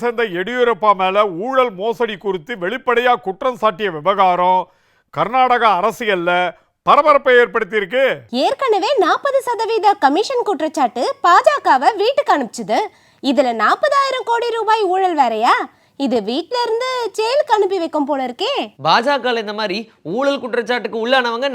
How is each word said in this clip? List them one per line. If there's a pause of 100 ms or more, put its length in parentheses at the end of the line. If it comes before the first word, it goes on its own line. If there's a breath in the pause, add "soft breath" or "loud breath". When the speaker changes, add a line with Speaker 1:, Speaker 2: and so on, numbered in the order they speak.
Speaker 1:
சேர்ந்த (140)
எடியூரப்பா
மேல (220)
ஊழல்
மோசடி
குறித்து
வெளிப்படையா (120)
குற்றம்
சாட்டிய
விவகாரம் (520)
கர்நாடக (120)
அரசியல்ல (560 soft breath)
பரபரப்பை
ஏற்படுத்தியிருக்கு. (380)
Speaker 2:
ஏற்கனவே
நாற்பது
சதவீத (160)
கமிஷன்
குற்றச்சாட்டு (200)
பாஜகவை (120)
வீட்டுக்கு
அனுப்பிச்சுது. (440 soft breath)
இதுல (140)
நாற்பதாயிரம்
கோடி
ரூபாய்
ஊழல்
வேறயா? (460 soft breath)
இது (100)
வீட்ல
இருந்து (260)
ஜெயிலுக்கு
அனுப்பி
வைக்கும்
போல
இருக்கே. (320)
Speaker 3:
பாஜக
இந்த
மாதிரி (340 soft breath)
ஊழல்
குற்றச்சாட்டுக்கு
உள்ளானவங்க